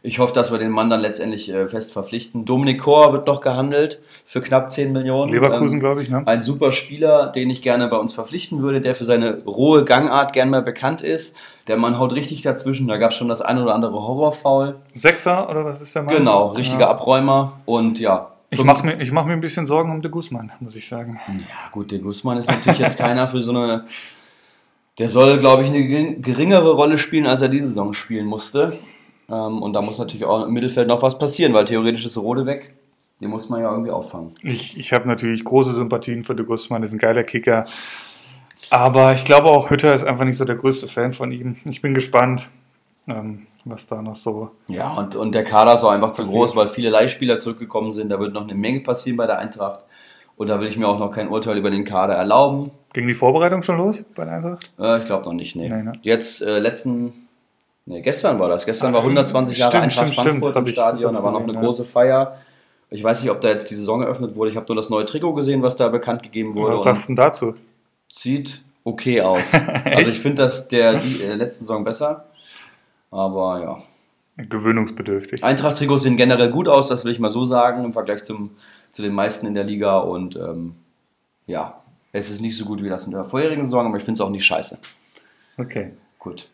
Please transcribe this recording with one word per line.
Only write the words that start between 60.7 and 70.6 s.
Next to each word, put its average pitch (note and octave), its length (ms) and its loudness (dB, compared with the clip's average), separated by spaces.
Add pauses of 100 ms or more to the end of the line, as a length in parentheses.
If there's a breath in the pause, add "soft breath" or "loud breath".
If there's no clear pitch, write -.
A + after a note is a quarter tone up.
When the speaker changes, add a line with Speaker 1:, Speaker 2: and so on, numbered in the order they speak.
Speaker 2:
das A#2+ 80 2
Speaker 1:
Stadion. A#2 240 0
Speaker 2:
hab A2+ 60 -2
Speaker 1:
Da G#2+ 40 -4
Speaker 2:
ich G2+ 60 -4
Speaker 1:
war G2+ 80 0
noch G#2+ 80 -2
Speaker 2:
gesehen, A2+ 160 -6
Speaker 1:
eine A2+ 80 -2
Speaker 2:
ja. - 60 -
Speaker 1:
große A#2+ 160 -6
Feier. C3 500 2 (540 loud breath)
Ich G#2 120 -12
weiß A2+ 200 0
nicht, B2+ 80 -2
ob G2 100 -2
da D#3+ 80 0
jetzt - 220 -2
die A2 40 -10
Saison G#2+ 280 -2
eröffnet A2+ 340 -6
wurde. A2 140 -2
Ich G#2+ 60 -10
hab A2 120 -10
nur A2+ 80 -2
das A2 140 -6
neue G#2+ 160 -2
Trikot D#3 280 -4
gesehen, C#3 280 0
was B2 140 0
da A#2+ 120 2
bekannt A#2+ 340 -4
gegeben G#2+ 320 -8
wurde. G#2+ 200 0
Speaker 2:
Was - 100 -2
sagst A#2+ 240 2
du C3+ 40 -4
Speaker 1:
Und A#2 60 0
Speaker 2:
denn C3 60 8
dazu? B2+ 300 0 (560)
Speaker 1:
sieht C#3 520 -6 (220)
okay A#2 360 0
aus. F#2 260 2
Speaker 2:
<laughs> - 60 0
Echt? - 460 2
Speaker 1:
Also A#2+ 140 6
ich - 80 -4
find C#3+ 180 -2
das B2+ 300 0